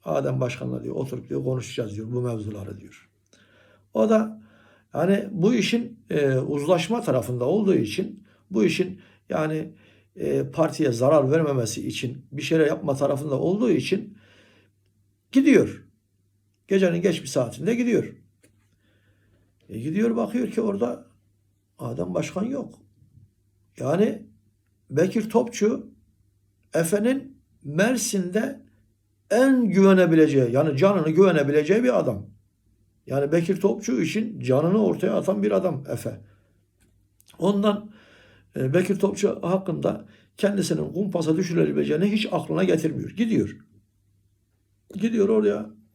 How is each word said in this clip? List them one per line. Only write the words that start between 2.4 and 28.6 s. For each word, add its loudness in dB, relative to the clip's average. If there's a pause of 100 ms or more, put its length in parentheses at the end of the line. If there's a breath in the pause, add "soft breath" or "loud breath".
diyor. -20 (840 soft breath)
O 2
da 0 (520 loud breath)
yani 0
bu 2
işin, -2
e, 2
uzlaşma 0
tarafında -2
olduğu 2
için -4 (260 soft breath)
bu 2
işin -2 (280 loud breath)
yani, -4 (420 soft breath)
e, -2
partiye 0
zarar 2
vermemesi 0
için -8
bir -10
şeyler 4
yapma -2
tarafında -2
olduğu 0
için -2 (1120 soft breath)
gidiyor. 4 (800)
Gecenin 2
geç 0
bir -14
saatinde -4
gidiyor. -2 (1500)
E, -12
gidiyor -2
bakıyor -2
ki -2
orada -4 (720)
Adem -8
Başkan -4
yok. -8 (1040)
Yani -2 (640)
Bekir 0
Topçu 0 (840)
Efe'nin -2 (220)
Mersin'de -2 (680)